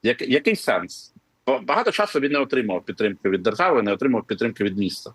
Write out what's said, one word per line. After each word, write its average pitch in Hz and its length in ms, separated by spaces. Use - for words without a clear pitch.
як-, 120 200
який 208 340
сенс? - 580
Ба-, 131 120
багато 214 320
часу 202 300
він 143 120
не 143 60
отримав 113 460
підтримки 101 440
від 95 140
держави, 127 400
не 101 100
отримав 117 320
підтримки 107 400
від 98 140
міста. - 360